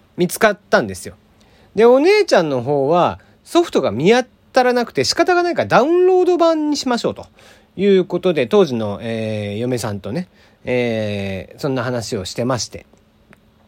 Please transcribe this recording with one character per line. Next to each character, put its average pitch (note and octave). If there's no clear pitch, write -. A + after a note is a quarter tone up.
見 F3
つ -
か G#3+
っ G3+
た G#3+
ん A#2+
で F#2+
す -
よ。 G2+
で、 G#3
お B3
姉 G4
ち -
ゃ G3+
ん D#3
の B2+
方 C#3
は D3+
ソ -
フ -
ト G#3
が A#2
見 C#3+
当 B3
た B3+
ら B3
な A#3+
く -
て -
仕 -
方 E4+
が F4
な F4
い C4
か B2
ら G#2+
ダ F#3
ウ D4
ン F4+
ロ F#4
ー -
ド F4
版 D#4+
に D4
し C4
ま A#3+
し -
ょ C3
う -
と -
い F#3
う F#3+
こ F3+
と F3+
で、 C3
当 G3+
時 C3
の、 G#2
え A2
ー、 A2
嫁 B2
さ G#2+
ん G2+
と G2+
ね、 F3
え G#2+
ー、 -
そ C#3+
ん C3
な B2
話 A#2+
を F2+
し -
て B2
ま B2
し -
て、 -